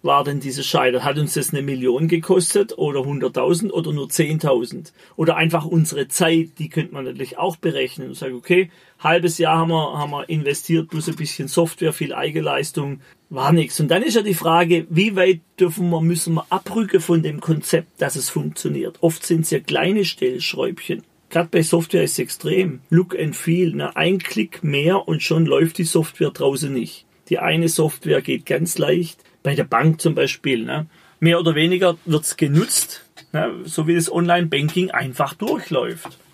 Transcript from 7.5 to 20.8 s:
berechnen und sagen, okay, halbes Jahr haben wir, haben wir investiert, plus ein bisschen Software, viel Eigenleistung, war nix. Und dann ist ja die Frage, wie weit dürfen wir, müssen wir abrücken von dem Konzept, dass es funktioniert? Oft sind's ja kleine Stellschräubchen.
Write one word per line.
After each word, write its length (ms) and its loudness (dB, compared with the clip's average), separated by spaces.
berechnen 520 -4
und 60 -14
sagen, 200 -8
okay, 360 2
halbes 400 2
Jahr 200 2
haben 120 2
wir, 280 0
haben 120 -4
wir 200 -8
investiert, 580 0
plus 200 -6
ein 80 -6
bisschen 320 -8
Software, 440 0
viel 220 -6
Eigenleistung, 880 -4
war 240 0
nix. 260 2
Und 100 2
dann 140 4
ist 140 0
ja 60 4
die 120 0
Frage, 540 4
wie 280 2
weit 240 4
dürfen 300 2
wir, 100 0
müssen 340 0
wir 140 -2
abrücken 520 0
von 220 2
dem 180 -6
Konzept, 600 -2
dass 160 -2
es 140 -6
funktioniert? 720 -4
Oft 240 0
sind's 240 2
ja 100 0
kleine 460 0
Stellschräubchen. 960 -4